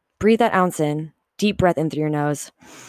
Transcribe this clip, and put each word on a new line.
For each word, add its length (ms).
Breathe 200
that 160
ounce 240
in, 340
deep 200
breath 200
in 120
through 120
your 60
nose, 440